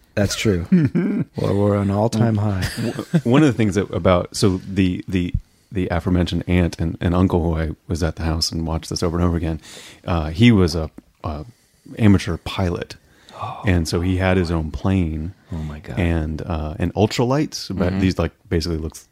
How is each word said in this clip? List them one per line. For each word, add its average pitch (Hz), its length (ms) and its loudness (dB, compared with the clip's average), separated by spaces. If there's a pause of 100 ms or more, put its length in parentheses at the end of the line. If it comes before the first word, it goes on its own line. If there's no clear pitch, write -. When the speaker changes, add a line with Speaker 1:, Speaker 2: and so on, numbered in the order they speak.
(160)
Speaker 1:
That's 101 200 0
true. 90 360 0
Speaker 2:
<laughs> 175 540 2 (120)
Speaker 1:
Well, 104 200 0
we're 101 200 2
on 98 140 0
all-time 110 460 2
high. 101 260 0 (140)
Speaker 2:
W-, 113 460 -2
one 127 200 4
of 156 40 4
the 123 60 2
things 101 220 0
that 95 160 0
about, 92 460 2
so 95 220 2
the, 92 500 0
the 87 240 -2 (420)
the 92 140 -2
aforementioned 87 580 0
aunt 90 320 2
and, 82 200 -2
and 87 140 0
uncle 90 300 4
who 82 120 0
I 80 160 -2 (160)
was 82 140 -4
at 82 140 -2
the 78 80 -8
house 82 280 -2
and 82 140 -4
watched 80 240 -4
this 82 140 -4
over 85 140 -2
and 87 100 2
over 85 100 0
again, 80 240 -4 (440)
uh, 82 260 -2
he 117 200 6
was 92 220 4
a, 78 160 -4 (340)
a 76 220 -6 (540)
amateur 95 380 4
pilot. - 580 -4 (400)
Speaker 1:
Oh. - 320 -12
Speaker 2:
And 87 200 2
so 87 140 -2
he 92 160 0
had 92 200 2
his 87 120 2
own 80 220 -2
plane. 87 600 -2 (180)
Speaker 1:
Oh 87 60 -8
my 78 220 -10
God. - 200 -8
Speaker 2:
And, 82 420 0
uh, 78 380 -6
an 87 140 0
ultralight, 127 760 0 (100)
but 90 140 0
Speaker 3:
Mm-hmm. 95 80 -2
Speaker 2:
these, 95 180 2
like, 82 140 -2 (180)
basically 82 280 -2
looks 78 340 -10